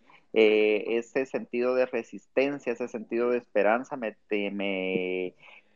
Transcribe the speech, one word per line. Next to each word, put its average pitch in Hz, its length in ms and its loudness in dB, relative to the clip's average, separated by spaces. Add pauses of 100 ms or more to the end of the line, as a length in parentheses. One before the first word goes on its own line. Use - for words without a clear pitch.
(320)
eh, 107 520 4 (120)
ese 131 300 -4
sentido 123 480 -4
de 127 120 2
resistencia, 131 840 -4
ese 120 140 -6
sentido 117 440 -2
de 123 80 0
esperanza 120 580 0
me, 113 200 -8 (120)
te-, 101 240 -2
me, 92 800 -4 (420)